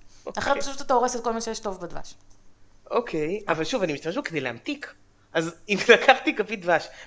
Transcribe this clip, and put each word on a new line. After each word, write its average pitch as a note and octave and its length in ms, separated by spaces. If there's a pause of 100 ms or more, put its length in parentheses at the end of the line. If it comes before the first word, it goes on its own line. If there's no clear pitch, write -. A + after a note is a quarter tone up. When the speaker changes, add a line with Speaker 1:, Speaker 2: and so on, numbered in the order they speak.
(260)
Speaker 1:
אוקיי. - 160
Speaker 2:
אחרת - 200
פשוט C#4 180
אתה C#4 140
הורס B3 220
את A#3 80
כל A#3 80
מה A3+ 80
שיש A3 180
טוב F#3+ 220
בדבש. - 340 (760)
Speaker 1:
אוקיי, E3 580
אבל D#3+ 160
שוב, A3+ 180
אני E3 100
משתמש D#3+ 240
בו C#4+ 60
כדי D#3+ 180
להמתיק. C3 520 (400)
אז E3 220 (140)
אם G3+ 160
<laughs> A#3 100
לקחתי A#3 420
כפית G#3 240
דבש E3+ 280 (180)